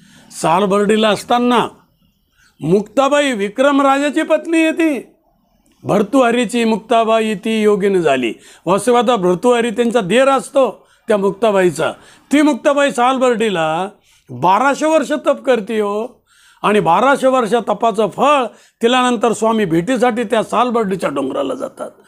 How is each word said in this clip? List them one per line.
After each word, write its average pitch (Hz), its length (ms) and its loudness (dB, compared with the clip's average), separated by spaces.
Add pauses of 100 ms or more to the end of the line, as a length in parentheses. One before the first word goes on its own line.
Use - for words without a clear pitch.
(420)
सालबर्डीला 202 680 0
असताना 240 580 0 (920)
मुक्ताबाई 269 680 0
विक्रमराजाची 277 920 0
पत्नी 320 360 -2
आहे 320 140 2
ती, 311 360 -2 (760)
भर्तृहरीची 233 800 0
मुक्ताबाई 220 720 0
ती 220 260 -4
योगिनी 202 400 2
झाली. 131 320 0 (320)
वास्तविक 202 320 2
आता 240 180 0
भर्तृहरी 233 540 0
त्यांचा 233 320 -2
देर 220 260 2
असतो 269 600 -2 (200)
त्या 214 100 0
मुक्ताबाईचा. 190 720 0 (420)
ती 285 80 4
मुक्ताबाई 285 500 2
सालबर्डीला 214 1000 0 (400)
बाराशे 190 560 0
वर्ष 311 260 0
तप 285 300 -2
करते 226 380 -2
हो, 208 460 -6 (380)
आणि 208 160 2
बाराशे 202 480 2
वर्ष 254 260 0
तपाचं 226 540 0
फळ 254 380 0 (360)
तिला 247 280 2
नंतर 240 240 0
स्वामी 220 320 0
भेटीसाठी 214 580 0
त्या 214 200 -2
सालबर्डीच्या 208 680 -2
डोंगराला 147 440 -4
जातात. - 380 -12 (160)